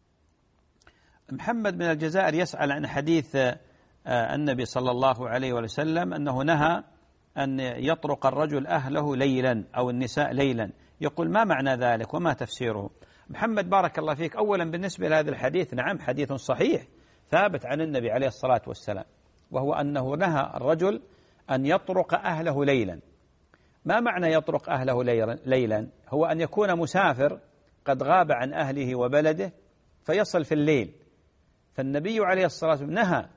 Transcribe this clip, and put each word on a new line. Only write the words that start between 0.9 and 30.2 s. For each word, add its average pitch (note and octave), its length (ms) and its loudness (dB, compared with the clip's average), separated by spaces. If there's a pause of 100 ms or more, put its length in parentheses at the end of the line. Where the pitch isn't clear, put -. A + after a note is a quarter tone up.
محمد G#3 420 -2
من F3 160 0
الجزائر D#3+ 440 0
يسأل D#3 380 0
عن D3 140 -4
حديث، D3 500 0
آه، B2+ 220 2 (760)
النبي C#3 300 -2
صلى B2+ 260 -2
الله B2 380 2
عليه B2+ 240 -2
وسلم D#3+ 600 -2
أنه C#3+ 280 -2
نهى D#3+ 420 2 (540)
أن C3+ 220 -2
يطرق C3+ 680 -2
الرجل C#3+ 400 0
أهله D3 500 -2
ليلًا B2+ 480 2 (120)
أو B2 140 0
النساء B2+ 420 -2
ليلًا، B2 380 0 (300)
يقول: D#3+ 300 -2
"ما G#3+ 140 4
معنى C3+ 300 2
ذلك A#2+ 400 0
وما D#3+ 180 0
تفسيره؟" A2+ 580 -6 (400)
محمد G#3 400 -2
بارك F#3 280 2
الله D#3 160 -2
فيك، D#3 220 -4
أولًا G3+ 340 0
بالنسبة F3 380 -4
لهذا D#3 220 2
الحديث، C#3 440 -2
نعم C#3 240 -2
حديث C#3 340 -4
صحيح C#3 500 0 (480)
ثابت F3 360 2
عن C#3 140 -2
النبي C#3 300 -2
عليه C3 160 0
الصلاة B2+ 400 0
والسلام، G#2+ 380 -8 (460)
وهو C3+ 240 -2
أنه C#3+ 400 -2
نهى D#3+ 400 0
الرجل E3 480 0 (480)
أن C3+ 160 0
يطرق F#3 480 0
أهله D#3+ 500 -2
ليلًا. A2 360 2 (840)
ما G3+ 160 2
معنى F3+ 320 0
يطرق D#3 380 0
أهله C3 340 0
ليلًا؟ A#2 420 0
ليلًا A#2+ 420 2 (200)
هو D3 160 2
أن E3 160 0
يكون F3+ 380 0
مسافر D#3 600 0 (440)
قد C3+ 180 0
غاب D#3 300 4
عن B2+ 200 0
أهله C#3 440 -2
وبلده D3+ 560 2 (520)
فيصل F3+ 400 0